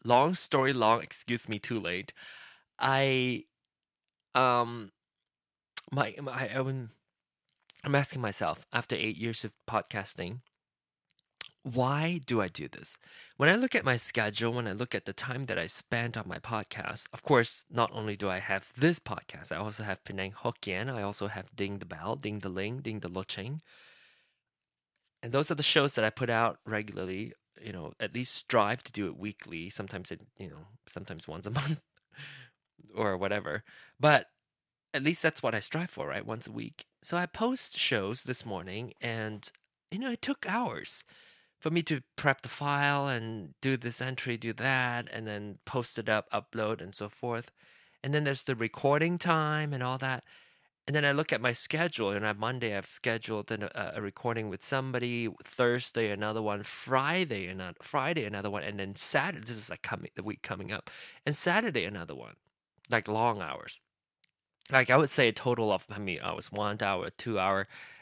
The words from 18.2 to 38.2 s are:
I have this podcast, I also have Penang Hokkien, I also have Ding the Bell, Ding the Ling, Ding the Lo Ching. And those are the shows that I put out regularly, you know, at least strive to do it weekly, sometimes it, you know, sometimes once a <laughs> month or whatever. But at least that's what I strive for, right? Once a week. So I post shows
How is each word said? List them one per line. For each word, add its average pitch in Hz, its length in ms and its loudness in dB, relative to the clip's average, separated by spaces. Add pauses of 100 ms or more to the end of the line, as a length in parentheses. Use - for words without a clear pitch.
I 92 100 0
have 98 280 -2 (100)
this 160 220 4
podcast, - 520 -10
I 78 40 -4
also 104 280 -4
have 98 200 -4
Penang 95 300 -6
Hokkien, 117 600 -4
I 110 80 -4
also 101 260 -4
have 98 280 -10
Ding 98 240 -2
the 95 60 -12
Bell, 87 320 -4
Ding 104 220 -4
the 98 100 -6
Ling, 101 300 -4
Ding 113 200 -6
the 90 80 -6
Lo 92 160 -4
Ching. 123 380 -8 (1600)
And 117 100 -8
those 143 180 4
are 165 60 0
the 147 80 -2
shows 143 320 4
that 113 80 2
I 110 60 6
put 120 200 -2
out 113 360 2
regularly, 107 640 -4 (300)
you 110 100 -10
know, 85 260 -8
at - 160 -4
least 123 220 -2
strive 110 480 4
to - 80 -14
do 101 160 -4
it 57 100 -6
weekly, 87 520 -8
sometimes 98 420 -8
it, 85 100 -10 (160)
you 95 120 -10
know, 78 180 -16 (220)
sometimes 87 400 -10
once 85 160 -8
a 107 60 -4
<laughs> - 0 -
month 143 300 0 (1120)
or 104 220 2
whatever. 98 480 0 (380)
But 143 260 8 (680)
at 135 100 2
least 165 200 2
that's 156 180 2
what 117 140 2
I 104 40 2
strive 165 300 -2
for, - 200 -6
right? - 160 -4
Once 113 200 -6
a 107 60 -10
week. 113 360 -10 (140)
So - 140 -4
I 175 100 2
post - 540 -2
shows 110 440 0